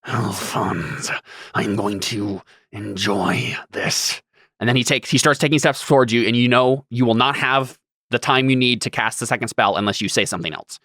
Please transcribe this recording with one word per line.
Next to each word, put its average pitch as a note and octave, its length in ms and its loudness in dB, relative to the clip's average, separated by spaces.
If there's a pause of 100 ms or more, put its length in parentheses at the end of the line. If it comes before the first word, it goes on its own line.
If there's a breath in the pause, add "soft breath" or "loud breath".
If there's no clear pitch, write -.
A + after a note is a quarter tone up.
Alphonse, F#2+ 1040 -6 (420 loud breath)
I'm G#2+ 220 -2
going G2+ 260 -2
to G2+ 400 -6 (300 soft breath)
enjoy G2+ 840 -2 (160)
this. - 500 -4 (380 soft breath)
And G#2 80 -2
then B2 80 2
he B2+ 80 2
takes, C3 260 -2
he - 80 2
starts D3 220 4
taking D3+ 200 2
steps C#3+ 260 0
towards B2+ 280 4
you, A2+ 140 4
and A2+ 80 2
you B2 120 4
know B2+ 420 4
you B2 160 0
will A2+ 100 4
not C3 200 2
have C3 420 -2 (340)
the B2 80 0
time C3 300 2
you C3 60 4
need B2 260 2
to - 80 -4
cast A2+ 300 -4
the A#2+ 60 -6
second A#2+ 220 -2
spell G2+ 280 2
unless G2+ 240 0
you G#2 80 -4
say G2+ 180 0
something E2+ 280 -6
else. - 320 -16